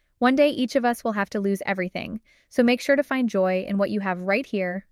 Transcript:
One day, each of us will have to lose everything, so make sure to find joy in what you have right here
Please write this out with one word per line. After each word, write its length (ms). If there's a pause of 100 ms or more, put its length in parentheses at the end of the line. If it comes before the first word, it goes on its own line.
(200)
One 160
day, 140
each 260
of 80
us 180
will 100
have 180
to 100
lose 240
everything, 560 (300)
so 120
make 200
sure 140
to 60
find 260
joy 380
in 120
what 120
you 100
have 200
right 240
here 480